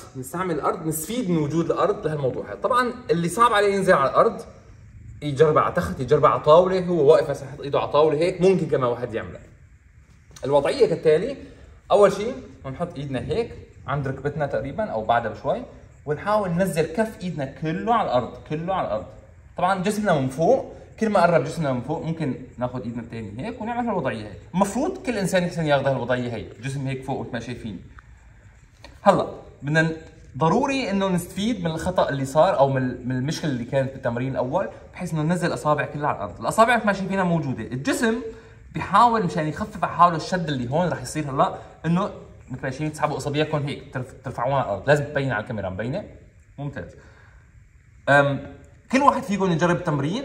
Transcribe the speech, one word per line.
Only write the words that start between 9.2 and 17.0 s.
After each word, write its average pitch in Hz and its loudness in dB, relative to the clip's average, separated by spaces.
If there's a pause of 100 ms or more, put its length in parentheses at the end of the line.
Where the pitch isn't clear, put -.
الوضعية 180 2
كالتالي، 170 2 (540)
أول 196 6
شيء 117 -4 (320)
بنحط 151 -8
إيدنا 135 -6
هيك 226 -4 (360)
عند 135 -2
ركبتنا 147 -4
تقريبًا 139 -4
أو 113 -4
بعدها 117 2
بشوي، 180 -4 (440)
ونحاول 196 0
ننزل 170 0
كف - -4